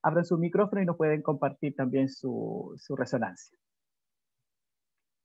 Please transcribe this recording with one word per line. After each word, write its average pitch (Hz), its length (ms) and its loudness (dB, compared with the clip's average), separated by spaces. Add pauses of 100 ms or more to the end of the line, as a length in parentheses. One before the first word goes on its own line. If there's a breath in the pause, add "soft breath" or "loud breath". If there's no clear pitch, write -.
Abran 160 220 4
su 170 140 2
micrófono 196 440 2
y 185 40 2
nos 170 100 0
pueden 151 260 2
compartir 143 540 -2
también 135 320 2
su, 113 720 -6
su - 180 -8
resonancia. 113 640 -6 (1700)